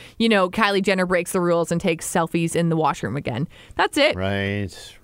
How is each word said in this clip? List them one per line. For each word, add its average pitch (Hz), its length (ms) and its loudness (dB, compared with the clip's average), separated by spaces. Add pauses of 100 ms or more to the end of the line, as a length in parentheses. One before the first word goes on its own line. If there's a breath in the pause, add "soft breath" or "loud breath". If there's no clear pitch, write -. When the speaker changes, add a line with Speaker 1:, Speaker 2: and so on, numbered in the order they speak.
(180 loud breath)
Speaker 1:
you 233 100 2
know, 196 220 4
Kylie 202 340 2
Jenner 185 220 2
breaks 180 260 -2
the 190 80 0
rules 170 320 2
and 170 80 0
takes 165 260 -2
selfies 165 520 0
in 170 100 2
the 160 80 2
washroom 151 400 -2
again. 135 320 -4 (300 loud breath)
That's - 200 0
it. 294 200 4
Speaker 2:
Right, 98 880 -4